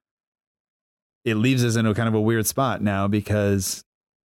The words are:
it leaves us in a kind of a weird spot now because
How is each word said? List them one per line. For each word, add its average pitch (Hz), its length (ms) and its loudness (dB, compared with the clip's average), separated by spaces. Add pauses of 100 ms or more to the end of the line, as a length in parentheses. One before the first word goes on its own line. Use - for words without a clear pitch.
(1300)
it 113 100 0
leaves 123 300 2
us 113 100 0
in 113 100 0
a 110 80 2
kind 113 140 -2
of 110 80 0
a 107 60 2
weird 110 260 0
spot 131 340 -2
now 101 280 0
because 101 720 0 (460)